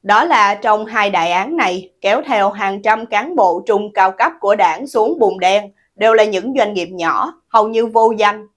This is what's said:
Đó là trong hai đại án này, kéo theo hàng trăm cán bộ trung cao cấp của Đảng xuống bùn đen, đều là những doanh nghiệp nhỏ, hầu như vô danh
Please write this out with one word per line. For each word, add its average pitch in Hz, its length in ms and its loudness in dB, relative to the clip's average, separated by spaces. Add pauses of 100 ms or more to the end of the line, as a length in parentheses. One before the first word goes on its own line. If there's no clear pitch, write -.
Đó 208 220 2
là 220 300 2
trong 214 320 0
hai 214 240 -2
đại 175 200 0
án 202 260 -2
này, 185 340 -4 (100)
kéo 220 260 0
theo 202 240 2
hàng 202 320 -6
trăm 226 240 0
cán 240 300 -4
bộ 185 300 2
trung 208 260 -2
cao 190 200 2
cấp 277 280 -2
của 208 160 2
Đảng 190 300 0
xuống 240 320 -2
bùn 190 200 0
đen, 202 340 0 (240)
đều 220 180 2
là 220 100 4
những 214 340 -4
doanh 208 160 0
nghiệp 175 180 -6
nhỏ, 180 420 -4 (140)
hầu 214 200 2
như 226 180 -2
vô 226 320 2
danh 214 280 0 (100)